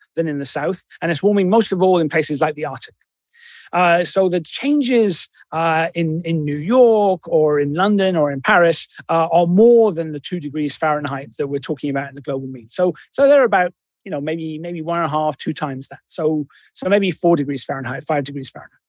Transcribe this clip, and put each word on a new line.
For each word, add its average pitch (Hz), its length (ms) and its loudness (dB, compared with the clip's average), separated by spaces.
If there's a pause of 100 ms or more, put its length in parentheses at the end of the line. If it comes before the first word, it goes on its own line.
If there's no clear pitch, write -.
(160)
than 165 120 -2
in 147 100 -4
the 139 80 -6
south. 156 400 -6 (160)
And 170 100 -2
it's 160 120 -4
warming 202 260 2
most 220 220 2
of 185 100 0
all 185 160 4
in 160 100 0
places 151 320 -2
like 156 140 0
the 151 120 -8
Arctic. 131 280 -12 (800)
Uh, 175 300 2
so 185 260 0
the 175 120 -2
changes, 240 880 0 (220)
uh, 165 420 0
in, 165 300 -2
in 165 220 -2
New 147 120 -4
York 208 680 4
or 151 320 2
in 143 140 -2
London 190 420 2
or 147 160 2
in 135 100 -6
Paris, 175 460 4 (220)
uh, 165 220 2
are 170 160 4
more 220 440 6
than 160 200 -6
the 147 80 -8
two 180 200 -8
degrees 147 360 -6
Fahrenheit 147 640 -4
that 143 100 -4
we're 139 120 -4
talking 143 300 -6
about 139 200 -4
in 135 60 -20
the 143 60 -16
global 135 260 -6
mean. 120 220 -14
So, 180 240 0 (180)
so 277 160 2
they're 285 160 6
about, 180 300 2 (300)
you 196 80 -12
know, 143 100 -6
maybe, 160 380 -6
maybe 175 220 -10
one 170 160 -4
and 165 100 -2
a - 20 -2
half, 156 280 -2
two - 160 -6
times 139 340 -8
that. - 180 -18
So, 156 420 -2 (260)
so 180 160 -6
maybe 196 220 2
four 170 240 2
degrees 139 280 -4
Fahrenheit, 135 400 -10
five 147 200 -2
degrees 139 260 -10
Fahrenheit. - 400 -20